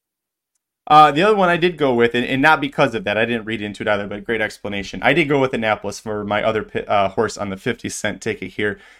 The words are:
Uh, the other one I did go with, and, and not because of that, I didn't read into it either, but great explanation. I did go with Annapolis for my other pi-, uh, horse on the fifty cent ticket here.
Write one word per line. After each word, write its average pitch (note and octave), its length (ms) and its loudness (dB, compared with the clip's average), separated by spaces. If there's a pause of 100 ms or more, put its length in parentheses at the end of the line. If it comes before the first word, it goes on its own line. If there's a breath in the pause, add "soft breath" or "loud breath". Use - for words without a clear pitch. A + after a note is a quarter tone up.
(880)
Uh, D3+ 220 8
the D3 100 0
other G#3+ 140 4
one F#3+ 140 4
I F3 80 2
did E3 220 0
go C#3 140 2
with, A#2 220 4
and, A#2+ 100 0
and C3 160 -2
not D3+ 200 6
because C#3+ 340 -2
of G#2+ 80 -6
that, G#2 160 -2
I A2 60 2
didn't A#2 200 -2
read A2 160 -6
into G#2 220 -8
it G#2+ 60 -4
either, G2+ 180 0
but G#2 180 -10
great A2+ 160 -2
explanation. G2+ 640 -8
I B2+ 120 2
did E3 100 2
go C#3 160 0
with C3 120 0
Annapolis G#2+ 460 -2
for G#2 260 -8
my G#2 200 -2
other G#2+ 180 0
pi-, - 200 -8
uh, G2+ 260 0
horse G#2+ 280 -4
on G2+ 140 -8
the F#2+ 60 -8
fifty A2+ 320 -6
cent - 340 -8
ticket F#2+ 300 -8
here. G#2 260 -4 (220 soft breath)